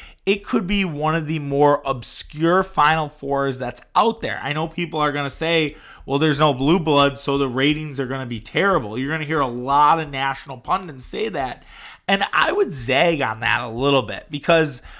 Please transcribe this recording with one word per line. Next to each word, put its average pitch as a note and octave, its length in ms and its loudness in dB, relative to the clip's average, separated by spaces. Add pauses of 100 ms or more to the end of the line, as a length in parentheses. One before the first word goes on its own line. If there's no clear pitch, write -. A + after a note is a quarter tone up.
(260)
it G#3 200 -2
could A3+ 220 -2
be G3+ 180 0
one D3+ 300 -2
of D#3+ 120 -2
the D#3+ 120 -2
more C#3+ 460 2
obscure D3+ 800 0
Final D#3 460 0
Fours C#3 480 -2
that's B2 240 -8 (120)
out A3+ 280 2
there. G#2 200 -6
I C#3+ 120 -4
know D#3 160 -4
people D#3+ 320 -4
are D3 100 2
gonna C#3+ 180 -4
say, D#3+ 460 0 (300)
"Well, C3+ 120 0
there's D3 220 2
no D3+ 140 4
blue C#3 260 4
blood, C#3+ 400 2
so C#3 180 -2
the C#3 120 0
ratings C#3+ 500 -2
are C3 80 -2
gonna C3 180 -6
be A#2 140 -8
terrible." C#3+ 580 0
You're C3+ 140 -4
gonna D#3 140 -4
hear D3+ 160 0
a C3+ 60 0
lot C#3 520 4
of D3+ 100 -6
national C3+ 500 -6
pundits D#3+ 440 -6
say G#3+ 240 -6
that. C#3 360 -8 (460)
And G3 220 2
I - 220 2
would F4 200 0
zag C#3 480 2
on A2+ 200 -4
that A2+ 180 0
a B2 80 -6
little C3 340 2
bit G2 300 -8
because, D3 500 2 (180)